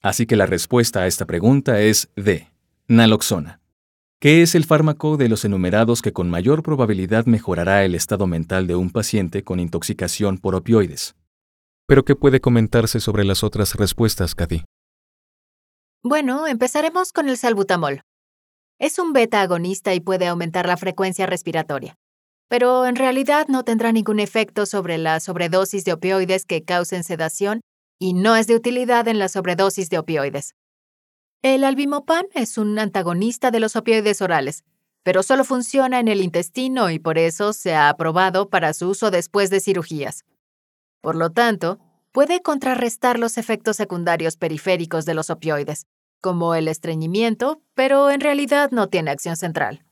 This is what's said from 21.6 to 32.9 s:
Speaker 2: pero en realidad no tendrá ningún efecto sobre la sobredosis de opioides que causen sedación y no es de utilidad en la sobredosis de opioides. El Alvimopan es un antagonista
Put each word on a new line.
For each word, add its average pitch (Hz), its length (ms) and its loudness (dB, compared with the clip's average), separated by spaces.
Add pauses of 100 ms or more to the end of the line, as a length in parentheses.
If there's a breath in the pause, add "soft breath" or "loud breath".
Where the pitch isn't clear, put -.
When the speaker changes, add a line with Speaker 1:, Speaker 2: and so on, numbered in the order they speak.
Speaker 2:
pero 247 360 2
en 247 120 -2
realidad 269 500 0
no 262 160 0
tendrá 226 280 0
ningún 214 280 0
efecto 208 480 -2
sobre 170 320 -4
la 160 200 0
sobredosis 180 680 -2
de 180 80 0
opioides 185 520 0
que 160 180 -4
causen 175 400 -2
sedación 185 580 -4 (380)
y 185 140 -2
no 208 220 4
es 226 120 2
de 233 80 4
utilidad 240 520 0
en 220 120 0
la 190 100 -2
sobredosis 185 600 -2
de 180 100 0
opioides. 143 560 -4 (840)
El 269 220 2
Alvimopan 285 680 0
es 233 240 -4
un 214 220 -2
antagonista 202 720 -2